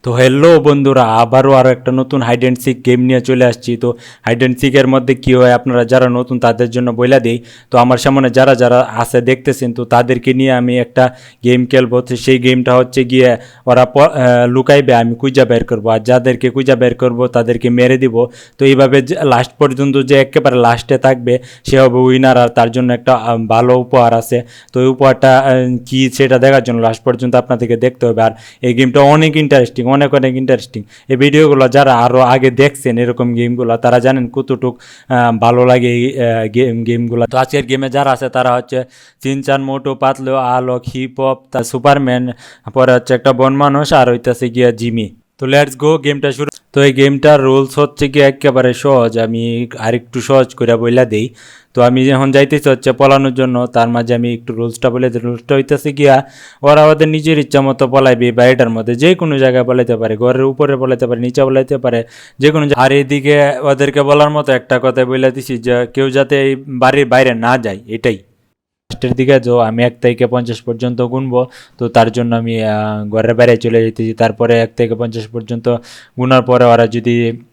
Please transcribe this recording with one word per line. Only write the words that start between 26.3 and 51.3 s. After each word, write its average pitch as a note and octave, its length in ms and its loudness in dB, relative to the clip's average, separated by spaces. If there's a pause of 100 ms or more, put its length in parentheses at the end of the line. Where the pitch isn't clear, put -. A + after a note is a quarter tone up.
দেখার C3+ 240 4
জন্য A#2 180 -4
লাস্ট A2+ 220 -2
পর্যন্ত B2 320 -2
আপনাদেরকে A#2+ 420 -2
দেখতে B2 280 -2
হবে। A2+ 160 0
আর A2+ 100 2 (300)
এই B2 120 -2
গেমটা B2+ 260 0
অনেক D3+ 360 2
ইন্টারেস্টিং, C3+ 560 0
অনেক C#3+ 220 0
অনেক C3 220 0
ইন্টারেস্টিং। B2+ 480 -4 (240)
এই C3 80 -2
ভিডিওগুলো C#3+ 520 4
যারা C3+ 280 4
আরও A#2+ 240 2
আগে B2+ 320 2
দেখছেন C3 460 -2
এরকম A#2+ 360 -2
গেমগুলো A#2+ 440 -2
তারা A#2+ 220 2
জানেন B2+ 300 0
কতটুক, B2+ 500 -6 (300)
আহ, A#2+ 280 0
ভালো A#2+ 280 2
লাগে B2 220 2
এই, B2 320 -2
আহ, A2+ 280 -2
গেম, A#2 360 -2
গেমগুলো। A#2 420 -2
তো B2+ 120 -6
আজকের C3 280 -2
গেমে C3 240 -6
যারা C#3 220 -2
আছে B2+ 180 -4
তারা B2+ 260 -2
হচ্ছে B2+ 280 -6 (400)
চিনচান, C3+ 380 -4
মোটু, C3+ 340 -6
পাতলু, C3+ 380 -4
আলোক, B2+ 500 -2 (100)
হিপ C3 260 -10
হপ, C3 180 -2 (140)
তা B2+ 120 -6
সুপারম্যান, B2+ 680 -2 (420)
পরে B2+ 200 2
হচ্ছে B2+ 200 0
একটা B2+ 200 0
বন C3 220 0
মানুষ, C#3+ 380 0
আর B2+ 160 4
হইতাছে A#2+ 400 -4
গিয়া A#2+ 220 0
জিমি। A2+ 380 -6 (300)
তো C3 80 -6
let's C#3 300 0
go, D3 260 -2
গেমটা C#3+ 280 -2
শুরু। C#3+ 180 -6 (240)
তো C#3 80 2
এই C#3 120 4
গেমটার C#3 480 2
রুলস C3+ 380 0
হচ্ছে C#3+ 300 -2
গিয়ে C#3+ 160 2
একেবারে C3 480 0
সহজ, A#2 460 0
আমি A#2 480 -4 (120)
আরেকটু A#2 420 -6
সহজ C3 340 0
করে A#2 200 0
বইলা A#2+ 300 0
দেই। A2 240 -4 (440)